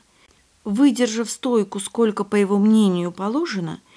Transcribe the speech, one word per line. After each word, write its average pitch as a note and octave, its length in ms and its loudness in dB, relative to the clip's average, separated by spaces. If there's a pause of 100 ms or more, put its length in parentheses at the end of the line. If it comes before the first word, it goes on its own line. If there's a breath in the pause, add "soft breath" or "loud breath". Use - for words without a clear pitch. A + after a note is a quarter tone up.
(640 soft breath)
Выдержав A3+ 640 0
стойку, G#3+ 520 -2
сколько, A3 420 -2
по G3+ 140 -4
его G3+ 220 2
мнению, G3 520 2
положено, F#3+ 720 -6 (160 loud breath)